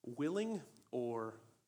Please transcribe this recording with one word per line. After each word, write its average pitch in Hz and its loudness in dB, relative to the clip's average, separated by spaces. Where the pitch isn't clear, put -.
unwilling 175 2
or 117 0